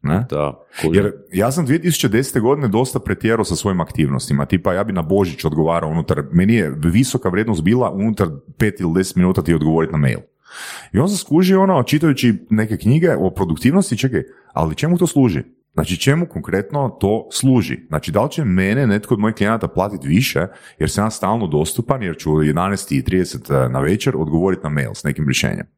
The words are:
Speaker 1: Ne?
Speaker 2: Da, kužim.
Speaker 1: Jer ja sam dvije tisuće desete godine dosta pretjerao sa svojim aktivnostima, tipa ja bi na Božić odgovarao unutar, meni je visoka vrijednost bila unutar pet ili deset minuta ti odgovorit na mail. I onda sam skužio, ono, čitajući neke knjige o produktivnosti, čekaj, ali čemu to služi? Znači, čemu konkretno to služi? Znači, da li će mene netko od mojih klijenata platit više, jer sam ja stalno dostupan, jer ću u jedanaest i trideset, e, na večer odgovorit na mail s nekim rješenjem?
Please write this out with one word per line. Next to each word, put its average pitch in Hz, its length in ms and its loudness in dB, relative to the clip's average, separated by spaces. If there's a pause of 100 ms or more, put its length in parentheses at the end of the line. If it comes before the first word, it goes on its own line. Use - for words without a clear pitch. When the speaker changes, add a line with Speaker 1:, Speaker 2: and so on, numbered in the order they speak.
Speaker 1:
Ne? 87 260 0
Speaker 2:
Da, 73 320 -4 (160)
kužim. 78 180 0
Speaker 1:
Jer 101 160 2 (200)
ja 101 200 0
sam 156 140 0
dvije 147 160 0
tisuće 160 280 0
desete 120 300 0
godine 131 280 2
dosta 120 320 0
pretjerao 110 460 0
sa 90 100 -2
svojim 92 260 0
aktivnostima, 69 640 -2
tipa - 280 0
ja 95 100 0
bi 98 100 -4
na 90 80 -2
Božić 87 440 0
odgovarao 80 440 0
unutar, 78 420 0
meni 92 220 4
je 85 240 2
visoka 95 520 2
vrijednost 98 340 -2
bila 117 280 2
unutar 101 360 -2 (300)
pet 107 220 0
ili 85 140 -2
deset 92 220 0
minuta 90 260 2
ti 80 120 0
odgovorit 80 380 2
na 82 60 -2
mail. 64 220 0 (720)
I 92 80 0
onda 156 80 2
sam 202 100 -2
skužio, 185 440 4
ono, 185 220 2
čitajući 139 680 2
neke 107 280 0
knjige 160 340 4
o 92 180 2
produktivnosti, 110 680 0
čekaj, 107 260 -2 (300)
ali 78 220 0
čemu 170 220 0
to 170 100 0
služi? 120 360 2 (300)
Znači, 85 240 -2
čemu 156 280 2
konkretno 120 680 -4
to 104 400 -2
služi? 127 560 2
Znači, - 240 -6
da 107 120 2
li 147 80 -2
će 160 140 -4
mene 135 420 2
netko 104 260 0
od 107 60 0
mojih 110 160 0
klijenata 104 320 -2
platit 92 360 -2
više, 82 440 0 (320)
jer 78 100 0
sam 101 160 0
ja 113 40 0
stalno 107 380 -2
dostupan, 82 560 -2
jer 85 140 -6
ću 80 160 -2
u 78 100 4
jedanaest 87 480 -2
i 67 120 0
trideset, 90 460 -2
e, 65 200 2
na 64 100 -4
večer 92 360 0
odgovorit 82 480 0
na 76 60 -4
mail 67 240 -4
s - 100 -16
nekim 73 220 -4
rješenjem? 50 400 -4 (120)